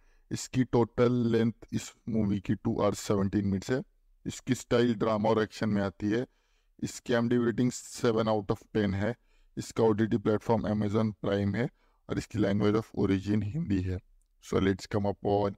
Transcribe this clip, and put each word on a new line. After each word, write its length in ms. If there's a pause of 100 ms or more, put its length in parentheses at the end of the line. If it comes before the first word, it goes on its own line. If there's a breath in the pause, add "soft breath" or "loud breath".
(320)
इसकी 320
टोटल 480
लेंथ 400 (200)
इस 220 (140)
मूवी 320
की 140
टू 260
आवर 140
सेवनटीन 520
मिनट्स 240
है। 120 (440)
इसकी 280
स्टाइल 400
ड्रामा 340
और 140
एक्शन 260
में 140
आती 280
है। 160 (560)
इसकी 300
एमडी 240
रेटिंग 340
सेवन 540
out 220
of 260
टेन 220
है। 220 (420)
इसका 260
ओटीटी 320
प्लेटफॉर्म 460
Amazon 480 (140)
Prime 320
है 120 (420)
और 80
इसकी 200
language 440
of 20 (160)
origin 440
हिंदी 380
है। 180 (440)
So 160
let's 280
come 180
upon 520